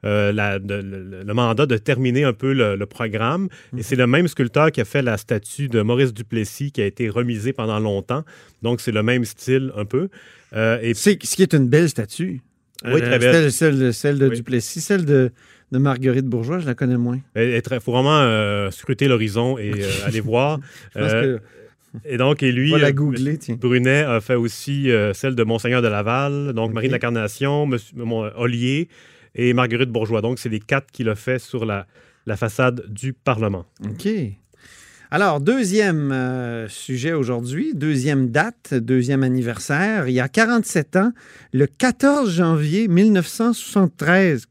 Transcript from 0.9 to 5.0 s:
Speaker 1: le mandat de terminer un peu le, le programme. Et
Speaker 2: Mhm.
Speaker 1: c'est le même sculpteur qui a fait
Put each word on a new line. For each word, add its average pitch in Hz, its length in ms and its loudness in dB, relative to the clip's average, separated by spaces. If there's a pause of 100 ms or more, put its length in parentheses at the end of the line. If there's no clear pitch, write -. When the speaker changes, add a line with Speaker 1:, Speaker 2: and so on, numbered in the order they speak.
Speaker 1:
le 104 100 -6
mandat 120 320 2
de 123 100 0
terminer 127 480 0
un 131 80 2
peu 135 200 -2
le, 113 240 0
le 101 100 -4
programme. 117 640 -2 (240)
Et 123 40 -10
Speaker 2:
Mhm. 123 60 -8
Speaker 1:
c'est 131 140 -2
le 123 100 4
même 156 220 4
sculpteur 147 440 2
qui - 80 -4
a 110 40 0
fait 143 180 -2